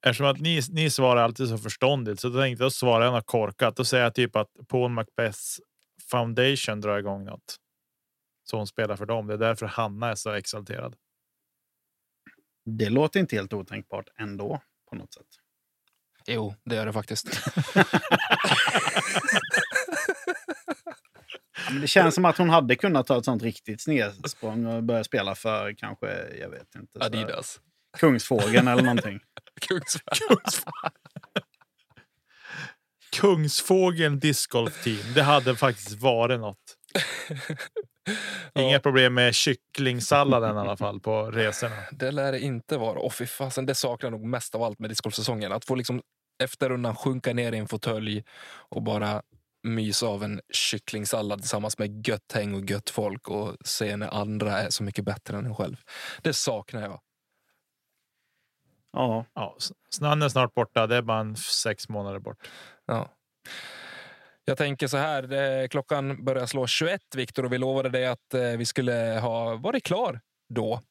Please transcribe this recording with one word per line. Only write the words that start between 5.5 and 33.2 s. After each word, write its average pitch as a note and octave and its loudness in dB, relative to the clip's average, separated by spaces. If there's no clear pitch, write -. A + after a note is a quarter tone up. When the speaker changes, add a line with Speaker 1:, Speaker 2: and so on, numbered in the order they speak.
Speaker 1:
Foundation A#2+ 0
drar G#2 0
igång G2 -6
något. - -14
Så - -6
hon G#2 -4
spelar G#2+ -2
för G2+ -6
dem. A2 0
Det G#2+ -4
är G#2+ -4
därför A2+ 0
Hanna A2 -4
är A2 -2
så G#2+ -6
exalterad. G#2 -8
Speaker 2:
Det A2 0
låter D3+ 4
inte F3 0
helt G2 -4
otänkbart G2+ -8
ändå, G#2 -6
på - -12
något - -14
sätt. - -20
Speaker 3:
Jo, A2 -4
det A#2 -4
gör A2 -2
det A2 -4
faktiskt. A2 -4
<laughs> - -6
Speaker 2:
Men C#3 -2
det D3 0
känns F3 6
som F3+ 4
att E3 6
hon F3 6
hade D3+ 6
kunnat D#3+ 2
ta C3 4
ett A#2+ 0
sånt A2+ 0
riktigt A2 -6
snedsprång A2+ -2
och A2+ -2
börja A#2 0
spela G2 -2
för G#2 -2
kanske, G2+ -8
jag - -10
vet - -18
inte, - -18
så G#2+ -16
här B2 -2
Speaker 3:
Adidas. A2 -6
Speaker 2:
Kungsfågeln A#2+ 4
eller B2 6
någonting. A2 0
Speaker 3:
<laughs> - -16
Kungsfågeln. F#3+ 2
Speaker 1:
Kungsfå-, - -6